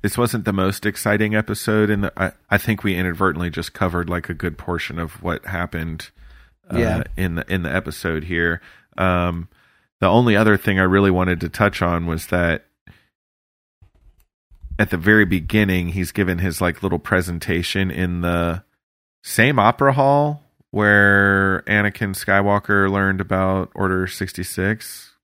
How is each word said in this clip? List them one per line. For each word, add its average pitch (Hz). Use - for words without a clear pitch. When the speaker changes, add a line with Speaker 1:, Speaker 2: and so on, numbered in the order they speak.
Speaker 1:
This 107
wasn't 117
the 104
most 95
exciting 104
episode, 107
and 101
I, -
I 101
think 110
we 98
inadvertently 87
just 82
covered, 87
like, 87
a 85
good 82
portion 85
of 82
what 87
happened, 85
uh, -
Speaker 2:
Yeah. 85
Speaker 1:
in 87
the, 85
in 92
the 78
episode 80
here. 85
Um, 87
the 95
only 113
other 107
thing 95
I 95
really 98
wanted 90
to 85
touch 101
on 85
was 80
that 85
at 104
the 92
very 104
beginning, 90
he's 90
given 90
his, 87
like, 87
little 87
presentation 87
in 87
the 87
same 127
opera 127
hall 143
where 98
Anakin 101
Skywalker 101
learned 98
about 95
Order 92
sixty-six. -